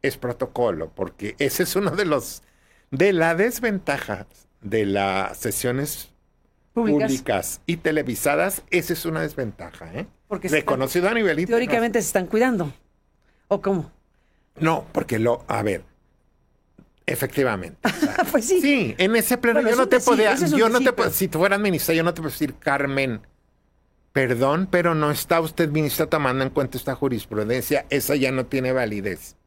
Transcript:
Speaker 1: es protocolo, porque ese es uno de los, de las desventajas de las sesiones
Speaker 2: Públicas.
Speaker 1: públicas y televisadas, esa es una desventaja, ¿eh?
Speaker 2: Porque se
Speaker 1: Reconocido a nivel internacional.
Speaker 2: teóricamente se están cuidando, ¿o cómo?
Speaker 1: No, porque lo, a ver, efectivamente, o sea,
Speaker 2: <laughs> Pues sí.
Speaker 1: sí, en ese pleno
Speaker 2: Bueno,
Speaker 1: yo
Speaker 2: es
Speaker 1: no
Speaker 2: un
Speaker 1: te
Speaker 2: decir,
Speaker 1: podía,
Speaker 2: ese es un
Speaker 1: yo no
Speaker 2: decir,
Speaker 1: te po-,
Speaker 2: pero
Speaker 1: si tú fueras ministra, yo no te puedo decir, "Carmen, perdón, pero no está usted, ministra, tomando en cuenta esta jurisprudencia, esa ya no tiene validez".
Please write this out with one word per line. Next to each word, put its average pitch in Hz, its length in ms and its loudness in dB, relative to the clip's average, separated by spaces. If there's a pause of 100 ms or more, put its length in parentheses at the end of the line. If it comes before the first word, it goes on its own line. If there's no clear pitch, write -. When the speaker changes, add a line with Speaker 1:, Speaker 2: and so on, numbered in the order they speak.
Speaker 1:
es 139 140 -2
protocolo, 120 760 -4
porque 98 440 -8
ese 143 260 0
es 165 120 -2
uno 196 160 0
de 196 120 -2
los, 147 380 -4 (480)
de 180 220 4
las 165 260 2
desventajas 202 880 -2 (360)
de 107 240 0
las 98 520 0
sesiones 123 720 -4 (640)
Speaker 2:
Públicas. 220 380 2
Speaker 1:
públicas - 560 -2
y 170 120 -2
televisadas, 156 920 0
esa 175 220 0
es 165 120 -6
una 160 180 -2
desventaja, 117 680 -8
¿eh? 117 140 -10 (220)
Speaker 2:
Porque 190 200 -6
se 156 80 2
Speaker 1:
Reconocido 139 520 0
a 226 60 0
nivel 185 260 2
internacional. 226 260 2
Speaker 2:
teóricamente 233 340 2
se - 60 -4
están 185 200 0
cuidando, 214 460 0 (760)
¿o 202 120 2
cómo? 196 300 -2 (680)
Speaker 1:
No, 160 340 2
porque - 260 -2
lo, 117 300 2
a 107 140 0
ver, 101 200 -2 (1200)
efectivamente, 120 800 -2
o 240 40 2
sea, - 360 -2
Speaker 2:
<laughs> - 60 -6
Pues 233 160 0
sí. 359 140 4
Speaker 1:
sí, 254 380 2
en 202 180 2
ese 240 200 2
pleno 233 240 2
Speaker 2:
Bueno, 233 100 2
Speaker 1:
yo - 20 4
Speaker 2:
es 240 60 4
Speaker 1:
no 262 60 4
Speaker 2:
un - 60 0
Speaker 1:
te 254 60 6
Speaker 2:
decir, 247 160 4
Speaker 1:
podía, 220 200 4
Speaker 2:
ese 170 140 0
es 156 60 2
un - 80 4
Speaker 1:
yo 226 80 6
no 226 60 2
Speaker 2:
decir, 262 140 4
Speaker 1:
te 240 40 2
po-, 247 100 0
Speaker 2:
pero - 80 2
Speaker 1:
si - 180 -2
tú 156 120 -4
fueras 196 200 2
ministra, 180 340 0
yo 160 100 2
no 170 100 0
te 170 80 -10
puedo 151 80 -4
decir, 143 240 -4
"Carmen, 139 680 -2 (920)
perdón, 135 580 2
pero 170 240 2
no 151 160 2
está 165 300 0
usted, 160 300 0
ministra, 156 360 0
tomando 135 380 0
en 135 60 -2
cuenta 127 280 -2
esta 131 160 -4
jurisprudencia, 120 960 -2
esa - 240 0
ya 131 160 2
no 131 160 -2
tiene 127 260 -2
validez". 104 640 -4 (120)